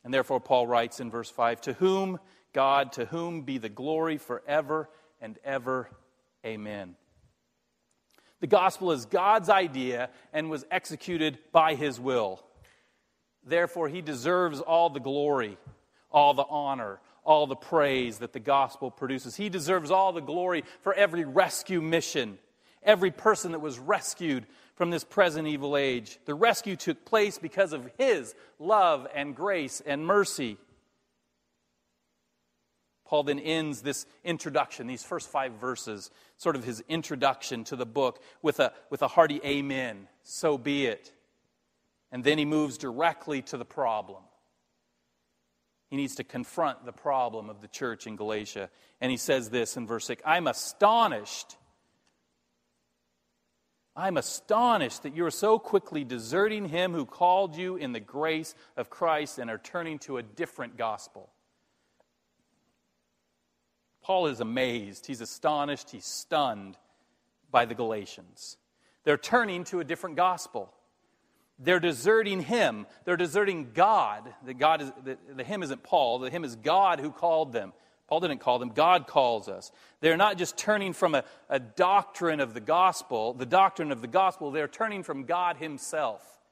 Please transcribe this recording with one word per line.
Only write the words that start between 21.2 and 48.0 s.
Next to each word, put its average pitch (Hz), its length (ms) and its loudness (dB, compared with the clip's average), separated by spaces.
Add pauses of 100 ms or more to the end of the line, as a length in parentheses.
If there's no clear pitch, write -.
rescue 170 560 2
mission, 151 560 -2 (460)
every 196 280 6
person 185 420 0
that 160 60 -6
was 139 200 -8
rescued 151 680 -2 (300)
from 170 160 0
this 160 120 -4
present 160 440 2
evil 143 280 -2
age. 127 500 -2
The 147 100 -4
rescue 196 400 2
took - 300 -6
place 208 340 2
because 165 340 -2
of 127 240 -10
his 196 380 0 (240)
love 165 560 4
and 143 200 -6
grace 165 480 -2
and 147 220 -4
mercy. 175 540 0 (2500)
Paul 147 200 0
then 143 160 0
ends 156 420 -4
this - 240 -6 (180)
introduction, 147 600 -4
these 123 180 -10
first - 260 -10
five 135 240 -4
verses, 113 580 -8 (240)
sort 160 220 -2
of 120 60 -6
his 117 260 -8
introduction 135 760 -2
to 135 140 -10
the 123 80 -4
book, 123 360 -2 (200)
with 151 180 2
a, 127 140 4 (160)
with 139 120 -4
a 139 60 2
hearty 151 360 4
amen, 135 680 -4 (140)
"So 151 340 0
be 139 280 0
it." - 260 -4 (1000)
And 127 120 -8
then 151 140 4
he 147 80 2
moves 151 320 0
directly 143 640 -2
to - 140 -10
the 120 80 -10
problem. 107 560 -4 (1700)
He 139 60 -10
needs 139 200 -4
to 127 100 -10
confront 135 600 -6
the 120 60 -12
problem 117 580 -4
of 104 120 -18
the 107 80 -20
church 117 380 -8